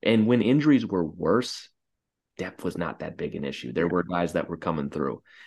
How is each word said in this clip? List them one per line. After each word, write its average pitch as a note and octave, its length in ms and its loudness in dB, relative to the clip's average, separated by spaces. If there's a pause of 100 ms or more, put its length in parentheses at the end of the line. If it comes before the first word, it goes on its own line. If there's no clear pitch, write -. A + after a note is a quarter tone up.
And A2 240 4
when A#2+ 140 4
injuries C3 460 4
were F#2 180 0
worse, F2 640 -2 (680)
depth - 280 -10
was E2+ 120 -4
not E2+ 220 -6
that - 200 -10
big - 160 -6
an C#2+ 100 -6
issue. C2+ 280 -8
There E2 160 2
were F2+ 140 2
guys F2 320 -2
that E2 140 -2
were E2 80 -6
coming D#2 320 -2
through. C2+ 340 -4 (240)